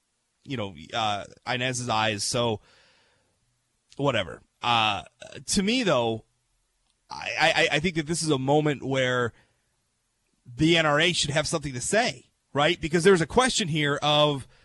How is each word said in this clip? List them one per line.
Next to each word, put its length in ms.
you 140
know, 180
uh, 300
Inez's 440
eyes, 340
so 360
whatever. 420
Uh, 400
to 140
me, 200
though, 420
I, 600
I, 60
I 40
think 160
that 100
this 160
is 80
a 80
moment 440
where 520
the 220
N 80
R 120
A 140
should 160
have 180
something 280
to 80
say, 480
right? 260
Because 240
there's 160
a 60
question 420
here 320
of 480